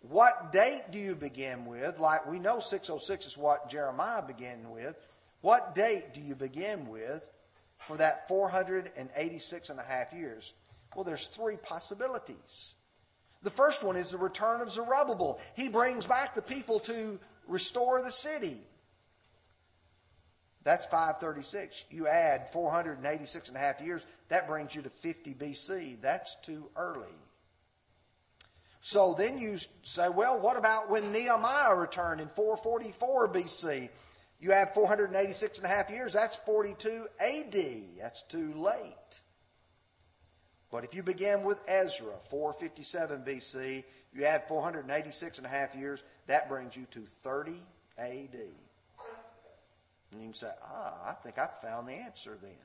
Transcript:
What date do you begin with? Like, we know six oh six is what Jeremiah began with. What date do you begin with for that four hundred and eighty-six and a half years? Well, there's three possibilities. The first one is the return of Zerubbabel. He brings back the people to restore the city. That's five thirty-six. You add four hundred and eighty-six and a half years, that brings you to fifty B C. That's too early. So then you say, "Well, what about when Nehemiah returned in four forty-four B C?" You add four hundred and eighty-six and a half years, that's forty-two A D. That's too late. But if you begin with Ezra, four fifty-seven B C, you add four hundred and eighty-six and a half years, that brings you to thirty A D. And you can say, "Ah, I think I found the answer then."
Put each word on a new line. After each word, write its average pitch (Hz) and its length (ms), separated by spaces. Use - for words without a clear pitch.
What 185 520
date 233 380
do 196 80
you 196 160
begin 135 520
with? 135 320
Like, 156 280
we 165 120
know 208 220
six - 300
oh 151 80
six - 280
is - 100
what 147 320
Jeremiah 147 540
began 123 480
with. 117 260
What 202 340
date 185 400
do 147 60
you 143 160
begin 143 520
with 113 400
for 156 180
that 156 320
four 190 200
hundred 185 480
and 131 200
eighty-six 165 540
and 135 100
a - 20
half 127 300
years? 139 420
Well, 190 100
there's 165 220
three 214 300
possibilities. - 1160
The 196 80
first 277 320
one 190 140
is 180 140
the 180 80
return 208 420
of 233 100
Zerubbabel. 233 680
He 262 140
brings 233 380
back 254 280
the 214 80
people 240 380
to 220 380
restore 247 540
the 254 100
city. 240 460
That's 165 220
five 160 320
thirty-six. 160 720
You 160 160
add 151 440
four 170 200
hundred 165 280
and 127 80
eighty-six 151 420
and 127 80
a 135 40
half 139 200
years, 165 260
that 170 180
brings 151 280
you 151 80
to 131 80
fifty 160 440
B 143 200
C. 165 460
That's 151 360
too 156 400
early. 139 380
So 190 340
then 226 240
you 214 200
say, 175 260
"Well, 220 300
what 220 180
about 220 320
when 208 220
Nehemiah 240 640
returned 170 460
in 156 80
four 214 280
forty-four 233 720
B 175 200
C?" 139 420
You 180 140
add 196 200
four 208 140
hundred 208 200
and 190 100
eighty-six 202 420
and 190 80
a 175 40
half 202 200
years, 233 220
that's 220 240
forty-two 214 680
A 285 300
D. 143 320
That's 113 220
too 160 320
late. 214 640
But 117 140
if 127 100
you 185 80
begin 196 400
with 202 260
Ezra, 160 460
four 147 220
fifty-seven 147 720
B 131 160
C, 131 440
you 139 100
add 151 220
four 156 160
hundred 160 220
and 131 80
eighty-six 151 460
and 127 80
a 123 40
half 139 240
years, 139 280
that 143 200
brings 127 280
you 127 160
to 117 80
thirty 147 600
A 131 320
D. - 80
And 104 100
you 113 60
can 110 80
say, 113 160
"Ah, 107 460
I 170 120
think 120 160
I 139 80
found 120 420
the 131 40
answer 151 500
then." 98 80